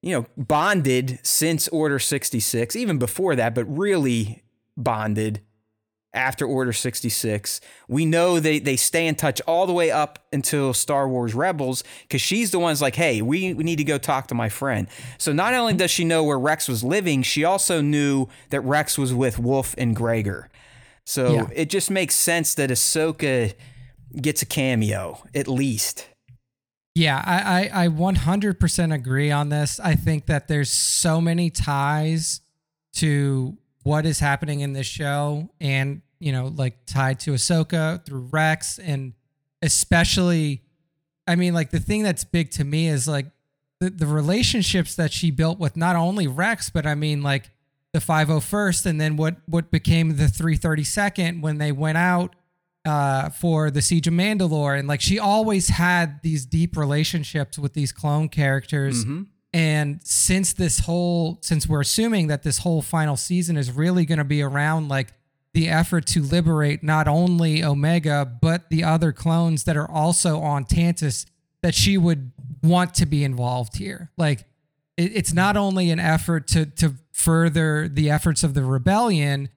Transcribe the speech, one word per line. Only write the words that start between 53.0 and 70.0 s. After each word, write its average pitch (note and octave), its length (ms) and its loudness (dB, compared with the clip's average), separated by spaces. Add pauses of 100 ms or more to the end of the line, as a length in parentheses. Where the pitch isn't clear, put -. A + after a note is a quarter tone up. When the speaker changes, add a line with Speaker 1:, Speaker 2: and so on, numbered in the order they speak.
Speaker 2:
for D#3 420 0
the C#3+ 100 0
Siege E3 260 2
of E3 60 2
Mandalore. E3+ 640 2
And, C#3 80 -4
like, D3 140 0
she G3 180 2
always G#3 500 2
had E3+ 540 2
these D#3 220 -2
deep D#3+ 320 -2
relationships D3+ 800 -2
with C#3+ 140 -4
these C#3+ 180 -2
clone D3+ 380 -2
characters. C3+ 760 0
Speaker 1:
Mm-hmm. D3 200 -6 (300)
Speaker 2:
And D3+ 500 0
since - 500 0
this F3 260 0
whole, E3+ 600 0
since D#3 260 0
we're D#3 140 2
assuming G#3+ 460 0
that D3 160 -2
this D3 160 -2
whole E3 220 0
final D3+ 340 0
season F3 420 -2
is B2+ 140 -2
really E3+ 340 2
gonna D3+ 200 0
be D3 160 2
around, D3 480 0
like, C3+ 240 -2 (400)
the E3 160 2
effort E3 380 2
to - 140 2
liberate D#3 640 2
not D#3 240 2
only E3 560 2
Omega, D3 680 2 (120)
but E3 280 0
the E3 140 2
other D#3+ 300 2
clones E3 500 0
that D#3+ 140 2
are D3+ 120 -2
also D#3+ 520 0